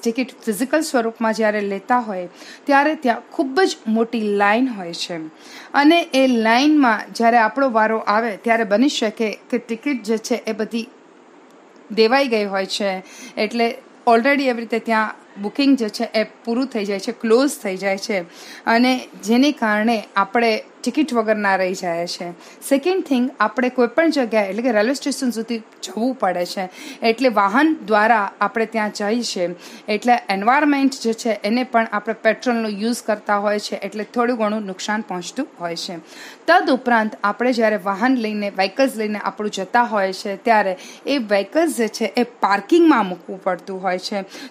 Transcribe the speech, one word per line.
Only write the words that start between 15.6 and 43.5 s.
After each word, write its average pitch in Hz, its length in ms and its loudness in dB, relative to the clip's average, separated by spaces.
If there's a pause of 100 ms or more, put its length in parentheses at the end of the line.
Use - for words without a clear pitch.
જે 220 120 0
છે 233 160 -6
એ 214 200 0
પૂરું 233 420 -4
થઈ 226 180 -4
જાય 196 160 -4
છે, 226 120 -8
close 233 460 2
થઈ 190 180 -6
જાય 196 220 -2
છે 196 220 -4 (460)
અને 247 420 2 (160)
જેને 247 280 4
કારણે 214 640 0
આપણે 220 480 0 (200)
ટિકિટ 247 300 -2
વગરના 208 420 2
રહી 185 180 0
જાય 175 320 -4
છે. 175 240 -10 (380)
Second 339 360 2
thing, 254 260 0 (100)
આપણે 233 280 0
કોઈ 247 180 2
પણ 320 240 2
જગ્યાએ, 220 380 0
એટલે 202 140 -6
કે 254 100 0
railway 214 220 2
station 262 360 -4
સુધી 220 280 -6
જવું - 560 -6
પડે 180 300 -2
છે, 185 260 -8 (320)
એટલે 233 260 2
વાહન 233 480 4 (100)
દ્વારા 214 540 2
આપણે 214 260 0
ત્યાં 214 260 -4
જઈએ 220 300 -2
છીએ, 180 320 -4 (340)
એટલે 214 240 2 (160)
environment 269 640 2 (100)
જે 226 100 0
છે 226 320 -4
એને 240 200 0
પણ 226 280 2
આપણે 208 220 -4
પેટ્રોલનો 220 540 0
યુઝ 214 340 -4
કરતા 208 340 -2
હોય 208 220 0
છે, 208 180 -8
એટલે 202 280 -8
થોડું 240 340 -2
ઘણું 214 240 -2
નુકસાન 202 380 -4
પહોંચતું 185 480 -8 (120)
હોય 170 160 -6
છે. 175 200 -10 (520)
તદુપરાંત 254 760 2
આપણે 233 280 0
જ્યારે 214 240 2
વાહન 202 400 0
લઈને, 208 340 -4
vehicles 196 460 0
લઈને 214 220 -4
આપણું 208 320 -6
જતા 196 320 0
હોય 202 300 0
છે 196 240 -6
ત્યારે 196 400 2 (300)
એ 285 120 0
વ્હીકલ્સ 220 580 0
જે 226 120 0
છે 226 160 -6 (120)
એ 247 60 4
પાર્કિંગમાં 233 840 4
મૂકવું 185 360 -10
પડતું 185 400 -4